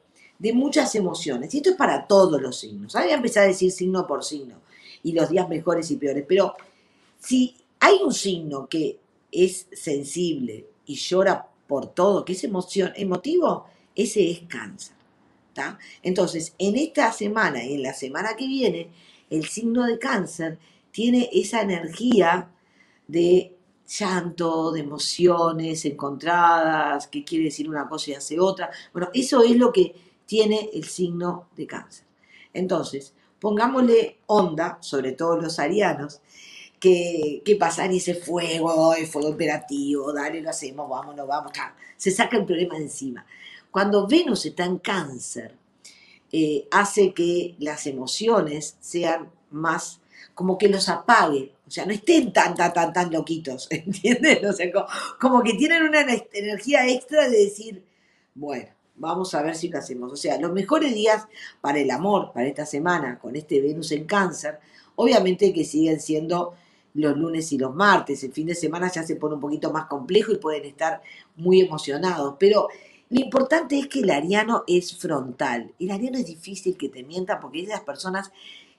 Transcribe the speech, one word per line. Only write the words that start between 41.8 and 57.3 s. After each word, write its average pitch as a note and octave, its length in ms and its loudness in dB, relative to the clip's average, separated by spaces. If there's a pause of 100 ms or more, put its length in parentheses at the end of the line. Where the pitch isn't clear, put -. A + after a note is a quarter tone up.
Se - 140 0
saca A3 260 0
el G3 80 0
problema F3 320 -4
de D#3 60 -6
encima. C3+ 420 -12 (440)
Cuando G3+ 380 2
Venus C#4+ 380 2
está D#3 200 -6
en F3+ 120 -2
Cáncer, C3+ 800 -8 (760)
eh, D3+ 400 0
hace G3 420 2
que F3 460 -2
las D3+ 280 -8
emociones D3+ 920 -2
sean E3 500 -4 (220)
más, D#3+ 480 -4 (340)
como F#3 240 -2
que G3+ 120 4
los F#3+ 180 2
apague, E3 680 2 (140)
o - 20 -20
sea, - 160 -8
no G3+ 80 -4
estén A#3+ 400 2
tan, F3 220 4
tan, F3 180 0
tan, E3 180 2
tan F3 200 0
loquitos, D#3+ 560 -6
<laughs> - 40 -10
¿entienden? G3+ 760 2
O G3+ 60 2
sea, F3+ 200 -2
co-, G3 160 0 (320)
como B3+ 240 4
que A3+ 100 2
tienen D#4+ 300 2
una D4+ 180 4
ener-, B3 320 -2
energía G#3+ 540 0
extra C4+ 420 2
de A#3 80 4